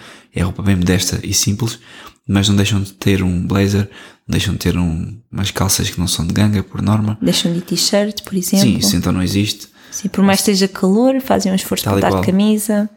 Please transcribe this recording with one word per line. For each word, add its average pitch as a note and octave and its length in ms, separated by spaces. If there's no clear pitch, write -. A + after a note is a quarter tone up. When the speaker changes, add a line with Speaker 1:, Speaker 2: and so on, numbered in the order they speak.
Speaker 1:
é - 80
roupa F#2 180
bem G2+ 140
modesta F2+ 480
e G2 100
simples, G#2 460
mas G2 200
não G2+ 60
deixam G2+ 260
de G2 120
ter F#2+ 300
um F2+ 240
blazer, G2 420
não - 60
deixam - 200
de - 60
ter E2+ 180
um, E2+ 400
umas G2 180
calças - 400
que - 100
não F2 80
são - 200
de - 60
ganga, G#2 280
por - 200
norma. G#2+ 400
Speaker 2:
Deixam - 300
de E3+ 80
ir - 20
t-shirt, G#3 600
por - 120
exemplo. F#3+ 300
Speaker 1:
Sim, F#2+ 120
isso G2 180
então F2 160
não F#2 120
existe. G2+ 440
Speaker 2:
Sim, - 200
por G3 140
mais G3 180
que G#3+ 100
esteja F#3+ 200
calor, A#3+ 500
fazem G3 300
um F#3+ 40
esforço - 300
Speaker 1:
Tal G3+ 80
Speaker 2:
para G3 60
Speaker 1:
e - 20
Speaker 2:
estar F#3+ 100
Speaker 1:
qual. F#3+ 100
Speaker 2:
de - 60
camisa. G#3+ 680